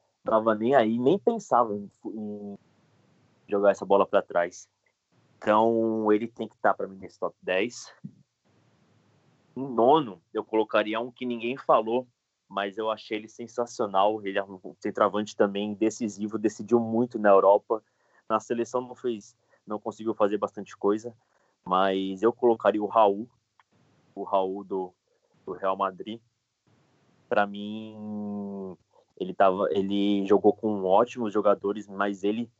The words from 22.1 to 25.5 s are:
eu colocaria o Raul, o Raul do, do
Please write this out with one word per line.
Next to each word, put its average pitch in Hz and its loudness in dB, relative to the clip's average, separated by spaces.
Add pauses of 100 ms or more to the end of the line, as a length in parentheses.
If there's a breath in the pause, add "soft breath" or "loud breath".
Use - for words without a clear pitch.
eu 113 4
colocaria 110 2
o 104 -2
Raul, 104 2 (840)
o 98 -10
Raul 95 -2
do, 92 -6 (520)
do 92 -8